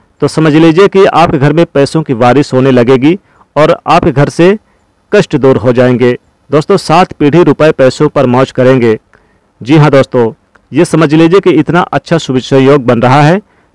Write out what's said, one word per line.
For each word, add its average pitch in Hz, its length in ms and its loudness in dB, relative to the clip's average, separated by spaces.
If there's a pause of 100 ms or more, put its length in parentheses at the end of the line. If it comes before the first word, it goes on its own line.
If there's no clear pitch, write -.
(220)
तो 147 60 -2
समझ 156 260 -2
लीजिए 160 340 2
कि 196 180 2
आपके 170 320 0
घर 143 160 0
में 170 120 0
पैसों 147 380 -4
की 147 100 -6
बारिश 123 400 0
होने 131 180 0
लगेगी 131 460 0 (380)
और 147 220 0 (100)
आपके 165 240 0
घर 143 180 0
से 185 280 0 (540)
कष्ट 202 240 0
दूर 135 220 2
हो 113 160 -2
जाएंगे। 123 440 0 (320)
दोस्तों, 160 280 -2
सात 170 360 0
पीढ़ी 147 300 0
रुपए 156 280 0
पैसों 139 380 0
पर 139 160 -2
मौज 127 260 -2
करेंगे। 123 460 0 (640)
जी 135 160 0
हाँ 147 140 2
दोस्तों, 123 400 0 (400)
ये 165 140 0
समझ 156 280 -2
लीजिए 165 260 2
कि 185 120 -2
इतना 160 300 -2
अच्छा - 360 -4
शुभ 139 200 -4
संयोग 135 480 0
बन 117 160 0
रहा 131 200 2
है। 165 200 0 (340)